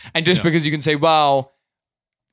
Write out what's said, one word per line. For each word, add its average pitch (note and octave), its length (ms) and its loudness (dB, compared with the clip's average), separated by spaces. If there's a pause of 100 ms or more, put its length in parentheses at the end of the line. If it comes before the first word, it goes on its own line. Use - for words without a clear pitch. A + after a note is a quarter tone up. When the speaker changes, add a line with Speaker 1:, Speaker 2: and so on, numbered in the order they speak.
(140)
Speaker 1:
And E3 100 -2
just F3 160 2
Speaker 2:
Yeah. - 40 -8
Speaker 1:
because D#3+ 220 0
you D3+ 60 -2
can D#3 80 -4
say, D3+ 160 0
"Well, D3 580 0 (800)